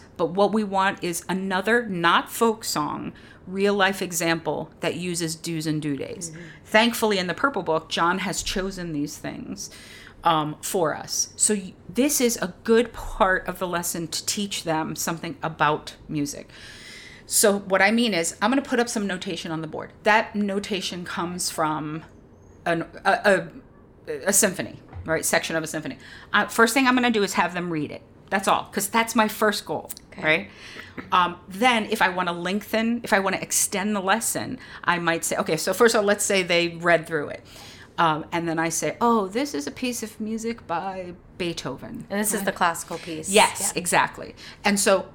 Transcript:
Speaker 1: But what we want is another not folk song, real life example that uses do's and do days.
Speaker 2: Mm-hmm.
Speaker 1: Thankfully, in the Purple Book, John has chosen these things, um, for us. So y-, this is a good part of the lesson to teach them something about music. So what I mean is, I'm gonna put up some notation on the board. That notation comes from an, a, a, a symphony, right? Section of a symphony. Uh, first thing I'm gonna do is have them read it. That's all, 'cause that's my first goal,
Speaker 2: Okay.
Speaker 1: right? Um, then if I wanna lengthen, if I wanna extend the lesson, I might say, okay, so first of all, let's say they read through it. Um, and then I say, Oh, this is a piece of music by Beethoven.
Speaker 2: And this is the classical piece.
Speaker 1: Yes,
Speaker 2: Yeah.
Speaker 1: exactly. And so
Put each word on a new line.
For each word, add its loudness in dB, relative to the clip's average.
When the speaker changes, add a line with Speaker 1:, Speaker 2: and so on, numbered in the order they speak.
Speaker 1:
But 0
what 4
we 2
want 0
is -4
another 0
not 2
folk 2
song, -4
real 2
life 2
example -2
that 0
uses -4
do's -6
and 0
do -2
days. -10
Speaker 2:
Mm-hmm. -16
Speaker 1:
Thankfully, 4
in -2
the -2
Purple 0
Book, -2
John 2
has -4
chosen -6
these -4
things, -10
um, 2
for 0
us. -4
So 0
y-, -6
this 2
is 2
a -4
good 4
part 0
of -6
the -4
lesson -4
to -6
teach -4
them -2
something -6
about 0
music. -6
So 4
what 2
I 6
mean 2
is, -2
I'm 4
gonna 2
put 0
up 2
some -2
notation -6
on -4
the -6
board. -10
That 4
notation -2
comes -4
from -2
an, 0
a, 4
a, -8
a 4
symphony, 0
right? 0
Section 0
of -2
a -8
symphony. -8
Uh, 4
first 4
thing 4
I'm 6
gonna 4
do 4
is 0
have 2
them -4
read -2
it. -12
That's -2
all, 2
'cause -2
that's 2
my 4
first 0
goal, -6
Speaker 2:
Okay. -12
Speaker 1:
right? 2
Um, 4
then 2
if 0
I 6
wanna -2
lengthen, -2
if -4
I 6
wanna 0
extend -2
the -2
lesson, -2
I 2
might 0
say, -2
okay, 0
so -2
first 6
of 4
all, 2
let's 2
say 2
they 2
read 2
through -4
it. -12
Um, 2
and -2
then -2
I 0
say, -2
Oh, 4
this -4
is -6
a -6
piece -6
of -10
music -6
by -6
Beethoven. -8
Speaker 2:
And -2
this 0
is -4
the 0
classical 0
piece. -10
Speaker 1:
Yes, 4
Speaker 2:
Yeah. -6
Speaker 1:
exactly. 0
And 4
so 4